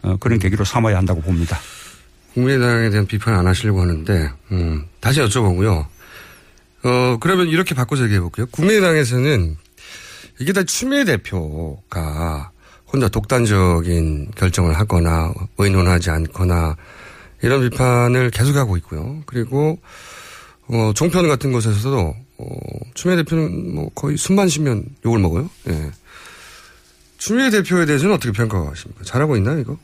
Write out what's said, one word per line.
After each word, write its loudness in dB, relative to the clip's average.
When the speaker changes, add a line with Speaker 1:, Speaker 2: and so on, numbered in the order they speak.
Speaker 1:
어, 0
그런 0
Speaker 2:
음. 2
Speaker 1:
계기로 0
삼아야 0
한다고 0
봅니다. -2
Speaker 2:
국민의당에 2
대한 2
비판 -2
안 4
하시려고 2
하는데, 0
음, -2
다시 2
여쭤보고요. 2
어, 2
그러면 2
이렇게 0
바꿔서 0
얘기해 2
볼게요. -4
국민의당에서는 2
이게 -2
다 0
추미애 -2
대표가 -6
혼자 0
독단적인 0
결정을 2
하거나 0
의논하지 2
않거나 0
이런 2
비판을 2
계속하고 2
있고요. -8
그리고, -2
어, 2
종편 2
같은 0
곳에서도, 0
어, -12
추미애 0
대표는 -2
뭐 -6
거의 -4
숨만 2
쉬면 0
욕을 2
먹어요. 0
예. -4
추미애 0
대표에 2
대해서는 2
어떻게 -2
평가하십니까? -4
잘하고 0
있나요, 0
이거? -6